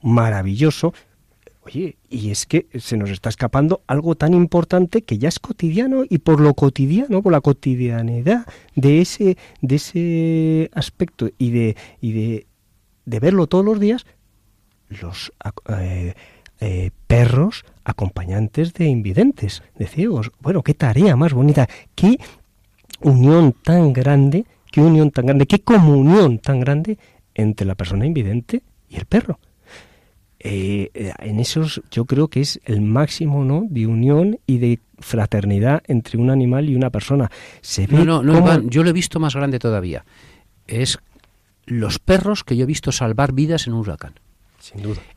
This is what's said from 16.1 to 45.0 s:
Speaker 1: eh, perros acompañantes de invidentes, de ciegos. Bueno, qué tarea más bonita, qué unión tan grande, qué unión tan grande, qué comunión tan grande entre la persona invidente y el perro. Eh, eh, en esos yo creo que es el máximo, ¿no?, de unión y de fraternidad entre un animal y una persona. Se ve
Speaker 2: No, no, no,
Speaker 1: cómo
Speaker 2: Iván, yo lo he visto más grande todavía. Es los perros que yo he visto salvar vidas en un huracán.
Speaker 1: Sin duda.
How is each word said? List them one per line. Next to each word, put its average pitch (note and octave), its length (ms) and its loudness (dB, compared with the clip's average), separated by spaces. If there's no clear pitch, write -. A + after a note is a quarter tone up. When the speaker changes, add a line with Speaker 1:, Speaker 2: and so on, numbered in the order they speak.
Speaker 1:
eh, F#2 280 -4
perros B2 580 2
acompañantes G#2 920 -4
de E3+ 120 -2
invidentes, A#2 760 0
de G2 80 -6
ciegos. D3+ 440 -4
Bueno, E3+ 220 -2
qué D3+ 120 -2
tarea C#3 420 2
más D3+ 160 2
bonita, C3+ 340 2
qué G3+ 240 4
unión C#3+ 540 6
tan D#3+ 300 4
grande, C#3 500 2
qué D3 120 4
unión D#3 280 6
tan B2 140 -4
grande, C#3 220 2
qué G3+ 160 2
comunión D#3 760 6
tan C3+ 220 -2
grande D3+ 380 -2
entre G#2+ 320 -2
la F#2+ 100 -4
persona F#2+ 300 -4
invidente A#2+ 560 -4
y - 80 -16
el - 100 -10
perro. G3+ 320 -2
Eh, G2+ 520 -6
eh, G2 240 -10
en G#2+ 200 -6
esos D#3 520 -4
yo A#2 160 -4
creo C#3+ 220 0
que - 120 -4
es C#3+ 240 -6
el G#2 160 -2
máximo, C#3+ 640 -2
¿no?, C#3+ 240 -2
de A#2+ 180 -2
unión C#3+ 600 2
y B2+ 120 0
de A#2+ 220 0
fraternidad G#2 880 -2
entre A#2 320 -4
un B2 120 2
animal C3+ 400 0
y C3 60 0
una B2+ 140 0
persona. B2 400 -2
Se - 260 -6
ve C#3+ 120 4
Speaker 2:
No, E3+ 60 6
no, D#3+ 180 2
no, D3 120 2
Speaker 1:
cómo F3 120 6
Speaker 2:
Iván, C#3+ 240 2
yo C#3+ 120 2
lo F3 80 4
he D#3+ 40 0
visto F3 260 -4
más D3+ 140 -2
grande C#3 240 -4
todavía. F#2+ 460 -4
Es A#2+ 320 -4
los A2 320 -4
perros F#3+ 440 0
que - 140 -4
yo B2 80 0
he - 20 -2
visto D3+ 240 -4
salvar C3 420 -2
vidas D#3 340 -2
en A#2 80 -6
un A2+ 60 -2
huracán. G2 340 -10
Speaker 1:
Sin - 240 -18
duda. G#2 180 -8